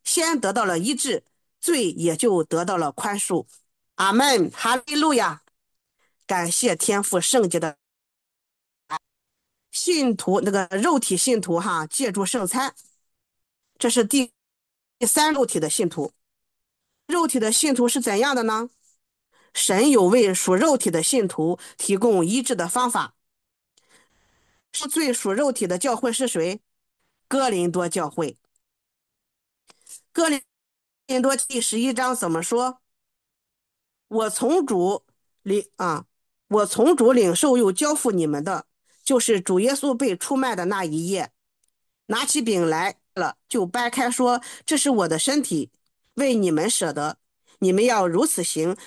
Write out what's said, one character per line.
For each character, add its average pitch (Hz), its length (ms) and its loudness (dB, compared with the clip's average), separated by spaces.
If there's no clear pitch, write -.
先 320 340 0
得 202 140 0
到 226 120 0
了 180 140 0
医 226 160 -2
治， 240 300 -4
罪 254 300 0
也 165 260 -2
就 185 280 2
得 165 200 -2
到 190 120 -2
了 151 160 -2
宽 208 260 -4
恕。 180 260 -4
阿 190 160 0
门， 240 400 2
哈 233 240 -2
利 294 180 -8
路 302 200 0
亚， 180 280 -2
感 175 260 -2
谢 202 240 0
天 202 260 0
父 190 180 -2
圣 214 300 2
洁 175 80 -2
的 156 180 -4
爱。 - 120 -10
信 285 420 0
徒， 185 280 0
那 196 100 -2
个 196 240 0
肉 285 200 2
体 190 200 -2
信 226 240 0
徒 170 180 -2
哈， 175 300 -4
借 233 240 -4
助 196 120 -2
圣 202 220 -2
餐， 247 300 -4
这 233 140 0
是 233 140 2
第， 247 260 0
第 240 60 0
三 302 280 2
肉 269 100 2
体 - 140 -2
的 156 100 -2
信 180 200 -2
徒。 151 240 -6
肉 330 180 0
体 254 140 -2
的 220 100 0
信 277 240 2
徒 240 140 2
是 262 120 -2
怎 214 200 0
样 277 160 2
的 226 80 0
呢？ 220 260 -4
神 220 360 2
有 220 140 6
为 208 280 6
属 185 220 0
肉 277 220 4
体 - 120 -2
的 160 140 0
信 226 240 0
徒 170 320 -4
提 196 200 -2
供 196 280 2
医 220 160 0
治 254 140 -4
的 175 140 -2
方 247 200 -2
法。 175 260 -4
是 - 140 -8
最 294 240 -2
属 220 220 -2
肉 269 180 0
体 233 160 -4
的 180 120 -4
教 240 180 -2
会 233 160 -2
是 247 160 -2
谁？ 180 320 -4
哥 262 200 0
林 175 240 0
多 175 160 -2
教 160 220 -4
会。 147 260 -6
哥 330 160 2
林 - 960 -6
多 269 120 2
第 240 280 -4
十 226 180 -2
一 254 140 0
章 254 200 -2
怎 190 160 -4
么 165 120 -2
说？ 247 400 -2
我 220 200 0
从 285 380 0
主 190 400 0
领， 196 340 -2
啊， 170 280 -4
我 208 180 2
从 277 280 4
主 240 160 6
领 208 240 4
受 262 220 4
又 208 160 4
交 294 220 -2
付 269 160 -2
你 175 160 0
们 147 180 -4
的， 180 220 -6
就 254 160 2
是 226 220 2
主 185 200 0
耶 254 140 2
稣 277 200 -2
被 233 200 0
出 269 220 -4
卖 262 180 -2
的 180 120 -4
那 196 180 -2
一 160 240 -4
夜。 190 240 -4
拿 240 180 -2
起 285 160 0
饼 185 260 0
来 170 300 -2
了， 160 240 -4
就 208 160 -2
掰 240 240 -2
开 247 220 -2
说， 247 320 0
这 311 100 0
是 285 140 0
我 196 180 2
的 233 100 0
身 277 240 0
体， 156 280 -4
为 262 200 0
你 196 160 2
们 160 180 2
舍 170 240 -2
的。 147 240 -6
你 185 120 2
们 202 100 2
要 220 240 2
如 180 200 2
此 - 180 -4
行， 170 320 -2